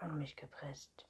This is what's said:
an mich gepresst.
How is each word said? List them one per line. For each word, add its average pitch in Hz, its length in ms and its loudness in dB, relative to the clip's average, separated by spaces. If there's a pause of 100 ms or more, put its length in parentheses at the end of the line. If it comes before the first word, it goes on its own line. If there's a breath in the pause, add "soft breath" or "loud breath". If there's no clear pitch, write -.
an 156 180 4
mich 139 160 2
gepresst. - 760 -6